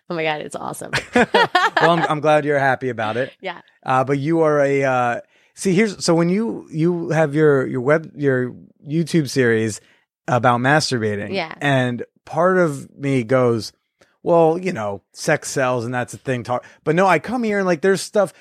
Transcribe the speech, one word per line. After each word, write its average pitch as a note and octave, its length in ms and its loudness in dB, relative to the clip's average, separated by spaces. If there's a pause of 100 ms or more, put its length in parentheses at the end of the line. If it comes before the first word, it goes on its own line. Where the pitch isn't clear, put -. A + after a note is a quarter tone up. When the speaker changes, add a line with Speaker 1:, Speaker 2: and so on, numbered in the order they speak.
(100)
Speaker 1:
Oh F3+ 60 -8
my D#3+ 80 -4
God, D3+ 180 -4
it's - 140 -14
awesome. - 360 -10 (220)
<laughs> - 0 - (680)
Speaker 2:
Well, E3+ 120 4
I'm, E3+ 160 0
I'm D3+ 120 -2
glad D3+ 240 2
you're C#3+ 140 0
happy C3 300 0
about A2 280 -4
it. C3 240 -4
Speaker 1:
Yeah. F3+ 200 -10 (260)
Speaker 2:
Uh, C3 160 2
but C#3 160 0
you D#3+ 220 0
are D3+ 200 2
a, C#3 220 2
uh, B2 380 0 (340)
see, - 200 -2
here's, G3+ 300 0
so F3 80 2
when E3+ 160 2
you, G3 440 -4
you E3 380 -2
have D3+ 260 0
your, D3 320 4
your C3 120 -4
web, D3+ 360 0
your B2+ 360 0 (340)
YouTube D3+ 440 -2
series A2+ 500 0 (460)
about B2 340 2
masturbating. A2+ 720 0
Speaker 1:
Yeah. E3+ 280 -6
Speaker 2:
And B2+ 440 0 (200)
part F3+ 340 2
of D3 400 -2
me C3+ 240 0
goes, A#2 500 0 (520)
"Well, E3 340 4
you F#3 140 -6
know, G#2 300 -8 (100)
sex - 380 -4
sells B2+ 340 -2
and B2 100 -6
that's B2 200 -6
a G#2+ 40 -18
thing." B2 240 -6
Talk, B2 220 -4 (180)
but D#3 140 0
no, F#3+ 100 4
I F3 140 2
come A#3+ 240 -6
here G#3 140 -2
and, G3 80 -2
like, F3 140 0
there's F#3+ 200 2
stuff, F#3+ 400 -2